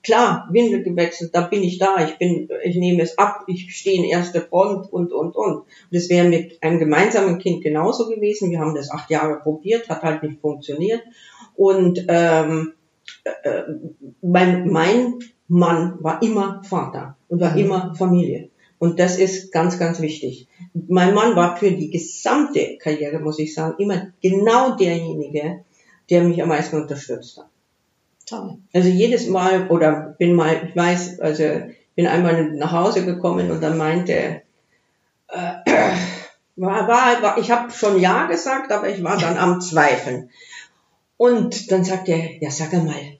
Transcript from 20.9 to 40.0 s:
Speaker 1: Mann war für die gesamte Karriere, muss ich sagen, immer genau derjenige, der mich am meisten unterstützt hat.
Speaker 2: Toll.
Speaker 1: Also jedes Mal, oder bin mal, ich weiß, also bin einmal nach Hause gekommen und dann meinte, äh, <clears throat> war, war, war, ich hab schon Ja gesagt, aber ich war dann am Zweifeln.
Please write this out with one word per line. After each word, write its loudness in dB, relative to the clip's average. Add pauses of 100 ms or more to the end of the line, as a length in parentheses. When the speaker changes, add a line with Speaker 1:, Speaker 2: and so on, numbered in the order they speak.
Speaker 1:
Mann 2
war 2
für 2
die -4
gesamte -2
Karriere, -4
muss -4
ich -6
sagen, -4
immer -2 (120)
genau 4
derjenige, -2 (500)
der 6
mich 2
am 0
meisten -2
unterstützt -8
hat. -20 (760)
Speaker 2:
Toll. -12 (140)
Speaker 1:
Also 4
jedes 2
Mal, 0
oder 2
bin 4
mal, 2
ich -8
weiß, 0
also -2 (540)
bin 2
einmal 2
nach -4
Hause 0
gekommen -2
und -4
dann 0
meinte, -2 (840)
äh, -8 (140)
<clears throat> -2
war, -2
war, 4
war, 0
ich -4
hab 0
schon 2
Ja 2
gesagt, -4
aber -2
ich -6
war -2
dann 0
am 2
Zweifeln. 0 (840)